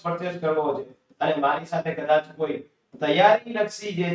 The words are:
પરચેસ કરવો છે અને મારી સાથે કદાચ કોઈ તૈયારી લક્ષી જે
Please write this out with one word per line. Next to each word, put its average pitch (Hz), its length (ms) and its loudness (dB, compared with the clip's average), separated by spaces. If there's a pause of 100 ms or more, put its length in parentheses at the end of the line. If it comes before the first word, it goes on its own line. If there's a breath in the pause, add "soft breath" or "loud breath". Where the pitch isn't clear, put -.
પરચેસ 170 380 -6
કરવો 156 340 0
છે - 100 -6 (360)
અને 147 160 0
મારી 147 300 0
સાથે 165 280 -4
કદાચ 151 300 2 (120)
કોઈ 151 200 -2 (440)
તૈયારી 214 540 4
લક્ષી 208 380 -4
જે 170 220 -2